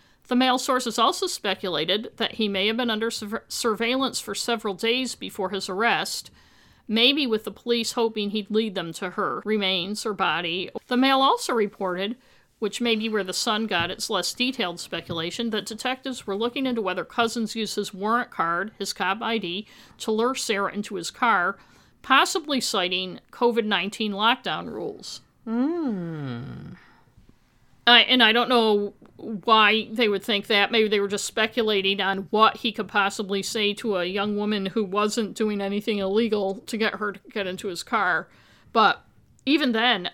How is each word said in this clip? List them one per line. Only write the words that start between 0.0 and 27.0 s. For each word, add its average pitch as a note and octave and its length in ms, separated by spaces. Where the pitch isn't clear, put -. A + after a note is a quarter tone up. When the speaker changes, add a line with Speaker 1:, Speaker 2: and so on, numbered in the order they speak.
Speaker 1:
The B3 80
Mail B3+ 220
sources B3+ 400
also F4+ 280
speculated F#3+ 920
that - 160
he A3 140
may G3 200
have A3+ 80
been B3 140
under A3 200
surve-, G#3+ 380
surveillance A#3 720
for G3+ 140
several A3 400
days A#3+ 400
before F#3+ 360
his F#3+ 180
arrest, F#3+ 600
maybe C4 400
with G#3+ 180
the - 60
police A#3 420
hoping A3 380
he'd G3+ 200
lead G#3+ 240
them E3 180
to F3+ 180
her F3+ 360
remains G3 580
or A3 80
body. F3 560
The B3 100
Mail C4+ 240
also D4 320
reported, G3+ 600
which G#3 240
may A#3 120
be A3 140
where G#3+ 160
the F#3 80
Sun A3 340
got F3 240
its - 200
less - 240
detailed F#3 460
speculation, E3+ 680
that G#3 160
detectives B3+ 640
were G3 100
looking A#3+ 300
into A#3 160
whether F#3 220
Cousins A3+ 520
used A3 200
his G3+ 180
warrant G#3+ 360
card, E3+ 480
his - 140
cop G3 300
I A3+ 160
D, F#3 280
to - 120
lure A3+ 240
Sarah G3+ 400
into G3+ 220
his E3+ 140
car, G3 460
possibly C#4+ 580
citing F#3 600
covid A#3 320
nineteen G#3 480
lockdown F#3 580
rules. - 520
Speaker 2:
Hmm. F3 1300